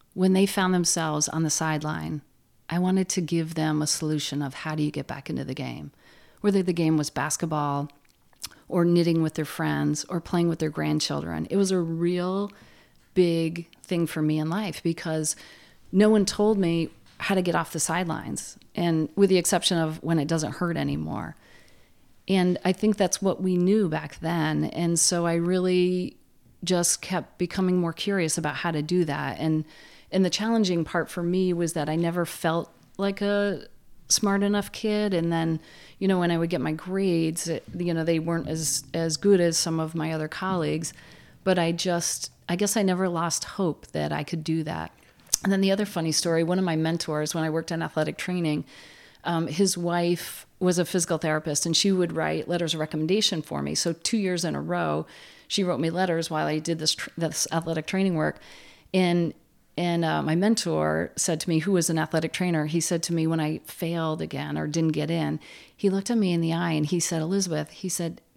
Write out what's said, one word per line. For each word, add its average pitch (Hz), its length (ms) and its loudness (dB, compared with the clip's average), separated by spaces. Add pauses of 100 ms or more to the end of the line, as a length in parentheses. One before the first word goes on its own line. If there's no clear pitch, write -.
(160)
when 185 180 4
they 190 120 6
found 190 280 2
themselves 160 560 0
on 160 140 -2
the 156 60 2
sideline. 156 720 -2 (480)
I 170 80 -2
wanted 185 320 2
to 185 120 -2
give 165 340 -2
them 156 260 0
a 147 60 -2
solution 151 540 -2
of 139 120 -6
how 156 220 -8
do 151 80 0
you 147 80 -2
get 139 160 -8
back 139 220 -10
into 135 140 -4
the 135 100 -8
game, 135 380 -10 (500)
whether 196 200 4
the 180 120 0
game 160 240 4
was 147 120 0
basketball 147 800 -2 (800)
or 175 180 2
knitting 170 380 6
with 156 120 -2
their 156 100 -2
friends 147 640 -2
or 175 100 -2
playing 170 300 2
with 160 100 -2
their 156 100 0
grandchildren. 151 800 -2
It - 80 0
was 190 140 4
a 185 80 2
real 180 720 0 (600)
big 170 540 2 (140)
thing 170 240 0
for 156 160 -2
me 156 180 2
in 156 100 -2
life 190 340 -4
because 160 520 -2 (560)
no 208 180 6
one 214 160 6
told 208 320 2
me 170 320 2 (280)
how - 180 -2
to 190 60 2
get 175 140 2
off 165 160 -2
the 165 80 -4
sidelines, - 800 -4 (180)
and 165 400 2
with 196 140 6
the 185 80 6
exception 175 400 2
of 160 260 -2
when 165 160 2
it 143 80 0
doesn't 165 260 0
hurt 170 220 -2
anymore. 151 600 -4 (920)
And 180 360 4
I 185 80 2
think 214 260 2
that's 180 240 0
what 190 200 0
we 185 160 2
knew 190 320 4
back 151 320 -6
then. 156 440 0
And 170 320 0
so 170 280 2
I 170 100 2
really 180 800 2 (460)
just 175 380 0
kept - 360 -4
becoming 180 400 0
more 170 160 0
curious 185 440 -2
about 151 180 -2
how 170 160 -2
to 151 100 0
do 175 240 2
that. 143 340 -4
And, 156 260 0 (440)
and 190 140 2
the 180 60 2
challenging 202 560 0
part 165 240 -2
for 180 120 -6
me 180 300 2
was 170 220 0
that 151 160 -2
I 156 80 0
never 170 280 0
felt 165 460 -2 (260)
like 196 240 -2
a 202 460 -2 (400)
smart 196 340 2
enough 202 300 0
kid. 208 420 0
And 170 200 0
then, 165 260 0 (400)
you 196 80 0
know, 185 120 4
when 175 120 2
I 170 60 2
would 165 120 0
get 165 120 -2
my 156 100 0
grades, 170 760 0
it, 165 160 -4 (140)
you 175 160 -2
know, 160 120 -2
they 165 140 2
weren't 165 280 -2
as, 160 460 -4
as 165 240 -2
good 202 240 6
as 165 160 2
some 165 220 0
of 160 140 -4
my 160 200 -2
other 156 160 -4
colleagues. 165 640 -2 (500)
But 185 160 4
I 170 140 2
just, 170 580 -2 (160)
I 175 80 -2
guess 202 220 0
I 208 60 4
never 185 260 2
lost 170 340 -2
hope - 440 -2
that 151 260 -2
I 151 100 -2
could 156 220 -6
do 160 180 0
that. 82 300 -8 (500)
And 190 80 2
then 196 80 2
the 196 120 4
other 202 140 0
funny 165 280 -2
story, 165 280 0
one 175 160 0
of 190 60 0
my 165 140 0
mentors, 160 580 -2
when 160 80 -2
I 160 60 -2
worked 160 200 -4
in 165 120 -4
athletic 156 360 -4
training, 160 460 -2 (640)
um, 165 220 -2
his 185 300 0
wife 175 680 -2 (140)
was 180 200 2
a 175 60 2
physical 170 320 0
therapist, 156 480 -2
and 165 100 0
she 196 160 4
would 175 220 2
write 156 340 -2
letters 170 260 -2
of 160 60 -4
recommendation 160 640 0
for 147 200 -6
me. 147 140 -4
So 170 160 0
two - 260 -2
years 180 280 -2
in 147 100 -2
a 143 60 -4
row, 160 440 -2 (440)
she 202 140 0
wrote 160 180 0
me 160 80 0
letters 170 400 0
while 156 180 0
I 156 120 0
did 160 200 -2
this 156 160 0
tr-, - 220 -10
this 160 340 -2
athletic 160 340 -2
training 190 300 2
work. 156 220 0 (560)
And, 175 400 2 (440)
and, 170 280 0
uh, 156 160 0
my 151 140 0
mentor 165 800 0
said 160 240 0
to - 80 -6
me, 160 100 4
who 185 140 0
was 170 160 2
an 160 100 0
athletic 160 320 -2
trainer, 165 360 0
he 165 120 0
said 165 240 0
to 170 100 -2
me, 160 140 2
"When 165 140 0
I 156 240 -2
failed 165 560 -4
again 147 360 -6
or 156 100 -4
didn't 160 260 2
get 151 180 -2
in," 156 300 -2 (340)
he 196 140 0
looked 190 200 -2
at 240 80 2
me 190 140 2
in 170 80 2
the 165 140 2
eye 170 180 0
and 156 140 0
he 165 160 0
said, 160 200 -2
"Elizabeth," 165 500 -2
he - 180 -8
said, 170 320 -6 (160)